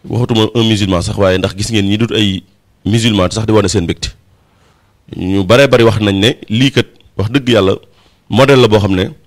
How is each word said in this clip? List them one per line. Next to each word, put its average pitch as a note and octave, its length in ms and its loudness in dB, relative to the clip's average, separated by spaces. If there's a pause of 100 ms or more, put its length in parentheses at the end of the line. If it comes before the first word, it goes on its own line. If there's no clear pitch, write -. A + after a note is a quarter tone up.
waxatuma A2+ 460 0
un A#2 120 2
musulman G2 340 0
sax, G2+ 160 -6
waaye F#2+ 200 2
ndax F#2+ 180 -4
gis G#2 160 -6
ngeen G#2 160 0
ñi G2+ 100 0
dut A2+ 140 -2
ay G2 320 -2 (420)
musulman G#2 460 0
sax A2 140 -4
di A2 80 0
wane G#2 160 2
seen G2 140 -2
mbégte. - 260 -8 (1040)
Ñu F#2+ 280 -2
bare A#2+ 240 4
bari B2 160 2
wax G#2+ 180 2
nañ G2+ 180 0
ne G#2 100 2 (200)
lii B2 220 -4
kat - 160 -2 (300)
wax G2 140 -4
dëgg B2 180 -2
yàlla G2 260 2 (540)
modèle C3 320 4
la A#2+ 60 4
boo G#2+ 120 2
xam G2 160 0
ne F#2+ 140 -2 (180)